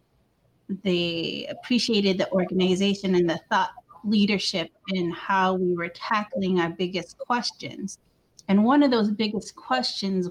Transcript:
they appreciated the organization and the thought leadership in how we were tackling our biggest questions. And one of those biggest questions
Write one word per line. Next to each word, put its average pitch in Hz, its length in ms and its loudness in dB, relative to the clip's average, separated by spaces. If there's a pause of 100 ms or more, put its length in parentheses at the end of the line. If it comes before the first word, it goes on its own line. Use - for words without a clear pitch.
(840)
they 175 680 -2
appreciated 202 680 0
the 185 140 -2
organization 185 840 0
and 175 160 4
the 156 100 -4 (100)
thought 190 200 0 (340)
leadership 202 680 0 (180)
in 185 240 -2
how 190 420 0
we 180 200 0
were 170 140 -4
tackling 196 720 -2
our 170 100 0
biggest 180 480 -6
questions. - 800 -6 (500)
And 202 160 6
one 269 180 6
of 277 80 4
those 220 200 2
biggest 214 460 -4
questions 196 760 -2